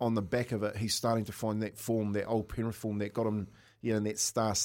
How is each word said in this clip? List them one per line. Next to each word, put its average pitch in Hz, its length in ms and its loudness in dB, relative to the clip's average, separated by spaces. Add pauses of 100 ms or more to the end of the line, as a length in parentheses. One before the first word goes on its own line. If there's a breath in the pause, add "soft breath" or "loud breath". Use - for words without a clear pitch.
on 117 140 2
the 104 80 2
back 120 300 0
of 104 100 0
it, 104 140 -2
he's 104 180 0
starting 113 300 2
to 104 60 -8
find 110 300 -2
that 107 160 -4
form, 110 360 0
that 101 120 0
old 110 240 0
Penrith 113 260 -2
form 107 240 -4
that 104 140 -2
got 113 140 0
him, 107 200 0 (340 loud breath)
you 117 100 0
know, 110 60 4
in 104 80 2
that 107 120 -2
star, 110 480 0